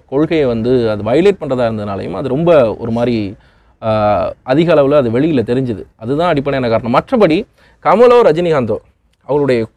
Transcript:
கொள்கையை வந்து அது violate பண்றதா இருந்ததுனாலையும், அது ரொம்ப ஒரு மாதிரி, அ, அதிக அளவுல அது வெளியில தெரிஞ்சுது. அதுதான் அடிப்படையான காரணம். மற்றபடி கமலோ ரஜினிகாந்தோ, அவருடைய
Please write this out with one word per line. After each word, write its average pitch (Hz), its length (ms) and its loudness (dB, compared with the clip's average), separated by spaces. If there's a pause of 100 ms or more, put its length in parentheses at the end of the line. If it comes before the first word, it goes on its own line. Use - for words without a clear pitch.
கொள்கையை 156 400 0
வந்து 117 440 0
அது 101 120 -6
violate 170 380 2
பண்றதா 127 260 -4
இருந்ததுனாலையும், 104 460 -6
அது 107 160 -6
ரொம்ப 139 480 2
ஒரு 117 140 -8
மாதிரி, 113 440 -4 (480)
அ, 107 600 -2
அதிக 160 320 0
அளவுல 143 220 2
அது 120 140 2
வெளியில 135 320 0
தெரிஞ்சுது. 120 420 -4 (120)
அதுதான் 143 320 -4
அடிப்படையான 135 440 -2
காரணம். 120 280 0
மற்றபடி 202 460 0 (360)
கமலோ 240 400 6
ரஜினிகாந்தோ, 156 540 2 (480)
அவருடைய 131 420 0 (100)